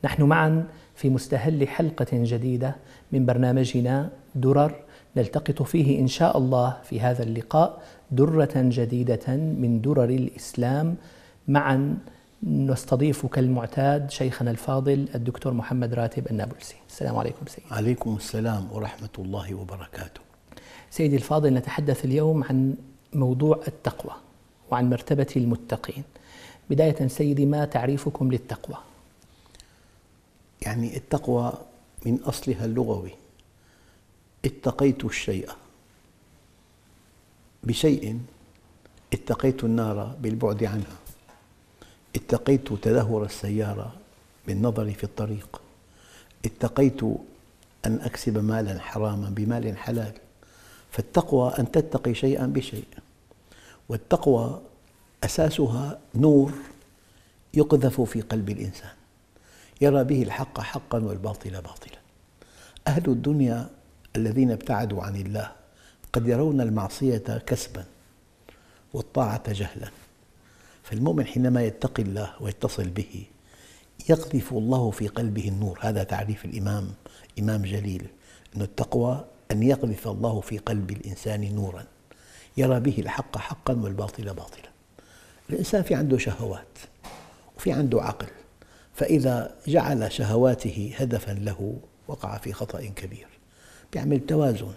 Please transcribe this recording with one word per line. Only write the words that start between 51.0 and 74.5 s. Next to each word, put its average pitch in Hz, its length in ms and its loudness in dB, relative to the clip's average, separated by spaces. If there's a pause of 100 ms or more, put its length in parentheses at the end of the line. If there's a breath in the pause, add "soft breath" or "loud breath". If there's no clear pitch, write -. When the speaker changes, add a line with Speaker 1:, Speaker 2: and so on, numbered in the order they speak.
Speaker 2:
أن 120 120 0
تتقي 147 440 0
شيئاً 135 320 0
بشيء، 131 400 -4 (1000 loud breath)
والتقوى 120 720 2 (640)
أساسها 143 760 0 (160)
نور 143 380 8 (1040 soft breath)
يقذف 147 460 4
في 113 200 0
قلب 107 300 -4
الإنسان 104 400 -8 (880 soft breath)
يرى 143 240 6
به 135 180 2
الحق 127 380 -6
حقاً - 380 -4
والباطل 101 520 -6
باطلاً. - 480 -16 (880 loud breath)
أهل 151 220 2
الدنيا 127 600 2 (460)
الذين 113 340 4
ابتعدوا 104 520 -2
عن 101 140 -6
الله 98 360 -6 (600 soft breath)
قد 117 160 0
يرون 139 320 2
المعصية 110 840 0
كسباً 101 380 -4 (1080 soft breath)
والطاعة 113 600 -2
جهلاً، - 360 -8 (920 soft breath)
فالمؤمن 131 440 0
حينما 123 380 2
يتقي 113 380 -2
الله 101 380 -4
ويتصل 104 480 -4
به 95 380 -8 (800 soft breath)
يقذف 156 440 2